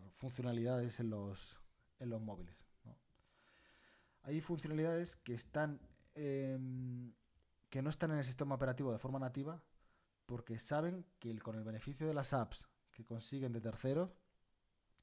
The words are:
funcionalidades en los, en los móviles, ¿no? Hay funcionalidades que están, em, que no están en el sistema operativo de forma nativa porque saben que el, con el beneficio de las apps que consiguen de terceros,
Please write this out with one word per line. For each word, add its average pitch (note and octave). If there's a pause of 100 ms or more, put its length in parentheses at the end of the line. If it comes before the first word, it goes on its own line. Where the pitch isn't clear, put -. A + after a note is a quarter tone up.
(120)
funcionalidades A#2+
en A#2
los, G2+ (380)
en B2
los A2
móviles, F#2 (280)
¿no? - (1300)
Hay D3
funcionalidades D#3+
que -
están, D3 (340)
em, C3 (580)
que C3+
no C#3+
están D#3+
en D3+
el C3+
sistema C3+
operativo B2+
de A2
forma C3
nativa C#3 (640)
porque A2+
saben F3 (140)
que A#2
el, A2
con A2
el A2
beneficio C3
de D#3
las C#3+
apps - (240)
que A#2
consiguen B2
de A#2
terceros, C3+ (920)